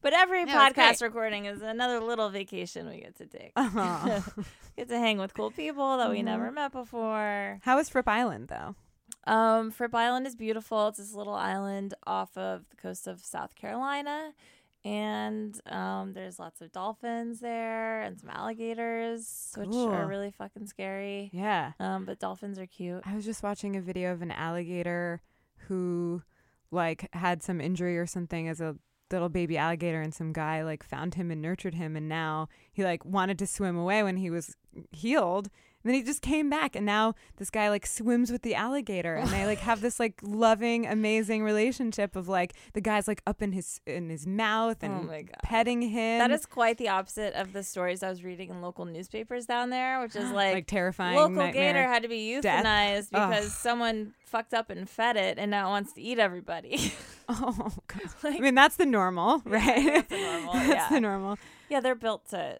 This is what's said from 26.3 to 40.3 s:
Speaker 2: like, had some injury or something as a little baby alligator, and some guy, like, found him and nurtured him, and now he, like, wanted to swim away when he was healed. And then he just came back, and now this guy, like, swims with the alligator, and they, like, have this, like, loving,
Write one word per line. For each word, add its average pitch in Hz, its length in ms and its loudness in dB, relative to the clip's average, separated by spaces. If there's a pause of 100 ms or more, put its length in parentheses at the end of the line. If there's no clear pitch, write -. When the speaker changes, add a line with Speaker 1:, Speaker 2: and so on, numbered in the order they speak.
Speaker 2:
like, 165 420 -2
had 175 300 0
some 180 160 -2
injury 175 380 0
or 170 80 -2
something 170 420 -6
as 160 140 -6
a 156 140 -4 (360)
little 180 160 0
baby 165 300 0
alligator, 165 420 0
and 156 140 -4
some 160 180 -6
guy, 156 320 -2
like, 156 200 -6
found 156 320 -6
him 175 160 -2
and 156 100 -4
nurtured 170 320 -4
him, 160 240 -4
and 156 100 -4
now 156 400 -2 (240)
he, 196 120 -2
like, 175 200 0
wanted 190 360 0
to 196 80 -2
swim 185 280 -2
away 190 280 2
when 190 140 0
he 190 120 -2
was 170 260 -6 (360)
healed. 202 580 2 (340)
And 240 100 2
then 269 80 2
he - 40 -8
just 285 160 -4
came 294 280 2
back, 294 260 0
and 208 100 -2
now 214 280 4 (240)
this 196 120 -8
guy, 208 200 2
like, 208 160 0
swims 240 460 2
with 247 100 -2
the 226 140 -2
alligator, 202 600 -2
and 190 140 0
they, 196 160 0
like, 208 140 2
have 220 200 2
this, 226 200 -2
like, 226 220 0
loving, 226 640 4